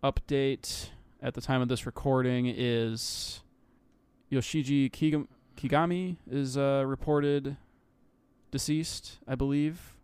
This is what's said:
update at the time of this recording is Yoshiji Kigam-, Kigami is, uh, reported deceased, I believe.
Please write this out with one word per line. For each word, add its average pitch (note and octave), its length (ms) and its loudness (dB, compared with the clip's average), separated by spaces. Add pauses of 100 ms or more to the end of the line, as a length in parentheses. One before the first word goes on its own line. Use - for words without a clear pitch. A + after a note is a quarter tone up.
update - 840 0 (320)
at C3 140 -4
the A#2+ 60 -6
time C3 200 2
of B2 60 2
this B2 180 0
recording B2+ 600 2
is A#2 920 -2 (920)
Yoshiji C3+ 580 2
Kigam-, D3+ 380 0 (280)
Kigami E3+ 600 0 (120)
is, C3+ 300 -2
uh, C#3 300 2
reported C#3+ 720 0 (920)
deceased, - 760 -2
I C3 80 -2
believe. C#3+ 680 0